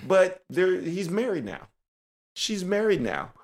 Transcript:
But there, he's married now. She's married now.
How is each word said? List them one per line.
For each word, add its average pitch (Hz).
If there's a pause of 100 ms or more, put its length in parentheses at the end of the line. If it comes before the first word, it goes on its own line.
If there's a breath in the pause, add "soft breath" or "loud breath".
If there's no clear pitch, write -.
But 185
there, 180
he's 175
married 202
now. 87 (680)
She's 208
married 202
now. 92 (100)